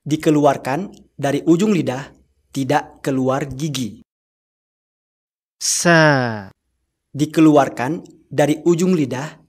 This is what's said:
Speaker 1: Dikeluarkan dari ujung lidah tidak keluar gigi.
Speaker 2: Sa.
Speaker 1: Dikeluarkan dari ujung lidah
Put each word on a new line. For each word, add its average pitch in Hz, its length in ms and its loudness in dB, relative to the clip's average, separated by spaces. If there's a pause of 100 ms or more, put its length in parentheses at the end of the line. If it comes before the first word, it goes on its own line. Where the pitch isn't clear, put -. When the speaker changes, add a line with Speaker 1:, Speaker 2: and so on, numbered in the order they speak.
Speaker 1:
Dikeluarkan 147 1120 -2
dari 139 320 -4
ujung 175 320 2
lidah 131 320 -6 (400)
tidak 135 560 -4
keluar 131 400 -2
gigi. 135 560 -8 (1600)
Speaker 2:
Sa. 135 880 2 (640)
Speaker 1:
Dikeluarkan 147 880 2 (240)
dari 147 400 -2
ujung 175 320 2
lidah 131 400 -6 (120)